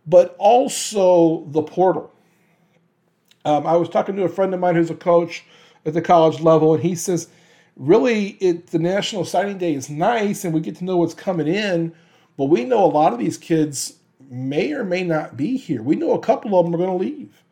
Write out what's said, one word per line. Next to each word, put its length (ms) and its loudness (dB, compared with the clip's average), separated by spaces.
but 320 4
also 1080 2
the 160 -2
portal. 500 0
Um, 200 0
I 120 0
was 100 -2
talking 300 -4
to 80 -2
a 40 0
friend 240 -2
of 60 -6
mine 160 0
who's 140 0
a 60 -10
coach 500 0
at 80 -6
the 80 0
college 400 4
level, 320 4
and 100 -2
he 100 0
says, 360 -4
really, 540 2
it, 260 0
the 100 -4
National 460 -2
Signing 340 -2
Day 160 -2
is 160 -8
nice, 540 -2
and 100 -4
we 60 0
get 160 -10
to 80 -12
know 140 -2
what's 160 0
coming 340 -4
in, 460 -2
but 100 -4
we 200 2
know 180 2
a 40 6
lot 260 4
of 40 -8
these 200 -4
kids 560 -4
may 440 -4
or 100 -6
may 220 -2
not 320 -4
be 180 -2
here. 260 -6
We 140 0
know 160 -2
a 80 0
couple 400 0
of 60 4
them 100 -4
are 20 -2
gonna 200 -2
leave. 440 -8